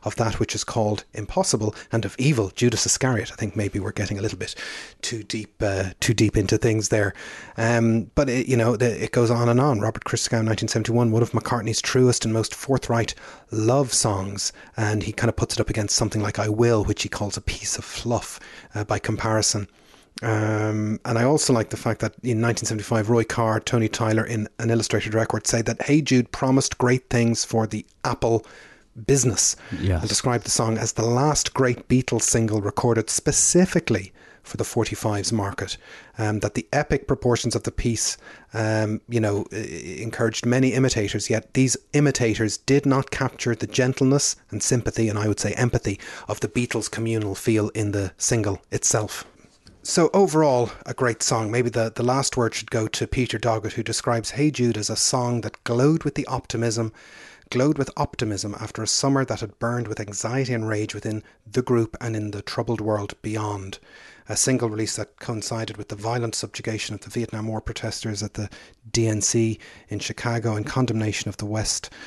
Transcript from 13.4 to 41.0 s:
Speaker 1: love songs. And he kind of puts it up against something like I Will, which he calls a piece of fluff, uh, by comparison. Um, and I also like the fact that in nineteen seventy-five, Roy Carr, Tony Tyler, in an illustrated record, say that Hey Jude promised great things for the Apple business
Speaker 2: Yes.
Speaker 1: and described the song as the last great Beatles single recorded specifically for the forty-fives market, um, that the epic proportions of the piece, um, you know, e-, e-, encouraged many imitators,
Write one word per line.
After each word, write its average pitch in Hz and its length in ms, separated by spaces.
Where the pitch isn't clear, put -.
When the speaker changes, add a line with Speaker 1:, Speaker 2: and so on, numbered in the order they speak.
Speaker 1:
love 120 440
songs. 98 580
And 107 260
he 110 100
kind 117 180
of - 60
puts - 180
it - 60
up - 100
against 104 260
something 107 260
like 104 160
I 110 120
Will, 110 340
which 101 180
he - 60
calls - 300
a - 20
piece - 380
of 107 80
fluff, - 520
uh, 104 100
by 104 140
comparison. 110 680
Um, 107 800
and 113 140
I 120 60
also 143 280
like 113 160
the 110 80
fact - 240
that 107 220
in 117 180
nineteen 117 240
seventy-five, 110 460
Roy 117 120
Carr, 110 380
Tony 113 260
Tyler, 110 380
in 107 240
an 117 120
illustrated 113 420
record, 110 340
say 117 140
that 113 220
Hey 147 180
Jude 127 320
promised 131 460
great 127 320
things 117 340
for 113 220
the 107 180
Apple 117 440
business 127 500
Speaker 2:
Yes. 90 220
Speaker 1:
and 104 80
described - 380
the - 40
song 113 280
as 113 160
the 113 100
last 127 480
great 127 360
Beatles 127 340
single 110 400
recorded 113 480
specifically 151 1040
for - 140
the 113 80
forty-fives 107 720
market, 95 420
um, 107 240
that - 140
the - 180
epic 147 340
proportions 120 480
of 113 100
the - 60
piece, - 460
um, 110 560
you 117 100
know, 104 320
e-, - 40
e-, 95 40
encouraged 117 440
many 127 260
imitators, 113 560